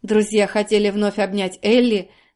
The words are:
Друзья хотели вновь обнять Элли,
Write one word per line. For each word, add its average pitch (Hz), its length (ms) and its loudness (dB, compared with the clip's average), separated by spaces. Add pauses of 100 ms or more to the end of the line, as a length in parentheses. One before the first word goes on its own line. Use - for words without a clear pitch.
Друзья 214 440 0
хотели 208 440 0
вновь 202 280 -2
обнять 196 440 -4
Элли, 220 480 2 (260)